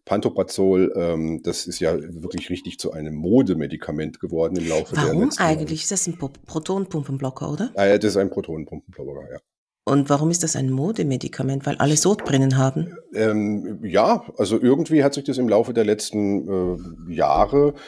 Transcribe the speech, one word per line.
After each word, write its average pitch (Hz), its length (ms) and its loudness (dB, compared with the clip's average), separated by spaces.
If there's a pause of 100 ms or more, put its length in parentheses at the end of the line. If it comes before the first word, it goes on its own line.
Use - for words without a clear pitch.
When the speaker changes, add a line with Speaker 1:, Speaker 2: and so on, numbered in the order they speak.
Speaker 1:
Pantoprazol, 95 960 2
ähm, 82 440 -2
das - 260 -6
ist 87 120 -8
ja 85 180 0
wirklich 82 520 -10
richtig 90 300 -8
zu 80 120 -6
einem 78 240 -8
Modemedikament 78 1040 0
geworden 82 380 -2
im 82 100 -2
Laufe 78 260 -2
der 80 120 0
Speaker 2:
Warum 180 180 2
Speaker 1:
letzten 294 180 -2
Jahre. 165 120 4
Speaker 2:
eigentlich? 156 300 -4
Ist - 80 -4
das 196 160 -2
ein 165 100 -8
Po-, 139 100 -6 (180)
Protonenpumpenblocker, 151 1040 -6
oder? 156 260 -4
Speaker 1:
Ah 98 100 4
ja, 104 120 6
das 101 140 2
ist 92 60 0
ein 95 120 2
Protonenpumpenblocker, 73 1000 -10
ja. 69 80 -16 (460)
Speaker 2:
Und 139 220 4
warum 147 220 2
ist 170 140 0
das 156 120 -2
ein 131 140 0
Modemedikament? 135 960 -2
Weil 143 120 -2
alle 151 200 2
Sodbrennen 135 600 2
haben? 135 380 0 (200)
Speaker 1:
Ähm, 107 680 0
ja, 113 400 2 (140)
also 107 240 2
irgendwie 147 420 4
hat 139 120 2
sich 139 80 -6
das 131 160 -2
im 123 100 2
Laufe 117 240 4
der 113 100 2
letzten, 104 640 0 (600)
äh, 87 60 -8
Jahre 104 580 4 (140)